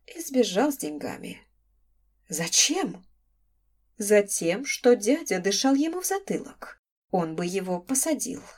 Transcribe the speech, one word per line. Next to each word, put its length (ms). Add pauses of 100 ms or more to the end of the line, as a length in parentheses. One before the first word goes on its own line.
и 140
сбежал 520
с 40
деньгами. 640 (880)
Зачем? 800 (920)
Затем, 680
что 320
дядя 420
дышал 360
ему 260
в 60
затылок. 760 (300)
Он 260
бы 100
его 340
посадил. 640 (160)